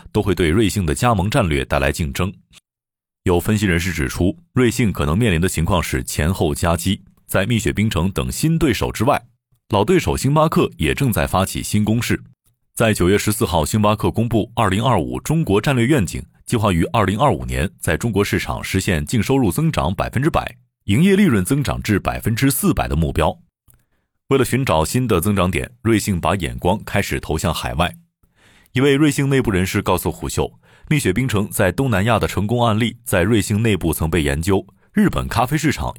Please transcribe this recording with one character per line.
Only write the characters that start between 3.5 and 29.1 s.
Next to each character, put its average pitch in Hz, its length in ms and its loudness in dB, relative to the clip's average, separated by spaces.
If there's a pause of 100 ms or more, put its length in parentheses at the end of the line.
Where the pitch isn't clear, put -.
析 104 120 2
人 85 120 2
士 85 140 -4
指 76 140 -2
出， 87 280 0 (160)
瑞 123 200 4
幸 110 200 0
可 73 140 -2
能 76 100 0
面 113 160 2
临 82 80 2
的 90 80 0
情 85 160 -2
况 85 200 0
是 65 200 -4
前 78 300 -2
后 78 220 0
夹 85 200 0
击， 87 280 -2 (240)
在 98 180 0
蜜 117 140 0
雪 80 120 -2
冰 101 160 0
城 90 220 -2
等 64 220 -4
新 160 260 0
对 156 160 2
手 - 180 -4
之 - 120 -4
外， 127 240 0 (420)
老 104 160 2
对 180 140 4
手 - 180 -2
星 135 160 0
巴 156 160 2
克 - 280 2
也 78 180 0
正 131 180 0
在 82 140 0
发 92 180 0
起 - 160 -8
新 107 240 0
攻 110 160 0
势。 - 220 -2 (500)
在 110 220 2
九 87 140 2
月 101 60 4
十 104 160 0
四 110 140 0
号， 85 180 0
星 - 160 0
巴 107 160 2
克 104 140 -2
公 113 180 -2
布 110 280 0
二 117 120 2
零 95 160 0
二 120 160 2
五 73 200 -4
中 160 260 -2
国 101 160 2
战 139 140 0
略 117 100 2
愿 135 180 2
景， - 220 -6 (220)
计 123 100 0
划 107 140 2
于 87 140 2
二 110 200 0
零 98 140 0
二 139 120 4
五 67 140 -4
年 64 240 -4 (100)
在 85 160 -2
中 117 160 -4
国 101 120 2
市 98 160 0
场 - 240 -8
实 - 160 -2
现 82 260 -2
净 117 160 -2
收 131 160 2
入 117 140 2
增 151 200 0
长 131 220 -2
百 120 160 -4
分 131 140 -2
之 156 80 2
百， - 260 -4 (280)
营 110 180 2
业 196 120 4
利 208 100 4
润 107 200 4
增 139 180 0
长 - 160 -4
至 101 200 0
百 62 200 -4
分 110 160 -2
之 135 140 2
四 - 240 0
百 120 140 -2
的 67 80 -2
目 76 180 0
标。 78 240 0 (920)
为 135 100 4
了 127 40 4
寻 127 220 -2
找 80 180 2
新 123 240 -2
的 95 140 2
增 104 140 0
长 92 160 0
点， 73 200 -4 (120)
瑞 110 160 2
幸 92 200 -2
把 82 160 0
眼 69 220 -6
光 92 260 0
开 - 160 -4
始 71 200 -2
投 - 180 -4
向 82 160 -2
海 62 220 -6
外。 85 200 -2 (800)
一 123 80 0
位 143 140 4
瑞 147 160 4